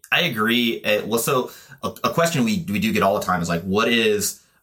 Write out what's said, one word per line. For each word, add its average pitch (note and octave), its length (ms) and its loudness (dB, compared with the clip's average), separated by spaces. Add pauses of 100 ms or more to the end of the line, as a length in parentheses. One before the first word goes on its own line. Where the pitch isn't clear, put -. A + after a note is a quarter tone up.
(120)
I - 100 2
agree. A#2 640 0
Uh, G#2+ 220 0
well, A2+ 140 -2
so C3 320 0 (320)
a, G2 60 -6 (140)
a B2 100 -2
question E3 300 2
we, G#2 240 0
we G2+ 120 -2
do G#2+ 120 0
get G2 120 0
all G2 140 4
the E2+ 80 -4
time F2+ 160 0
is, E2 60 -4
like, E2+ 140 -2
what G2 260 0
is G#2+ 540 0 (220)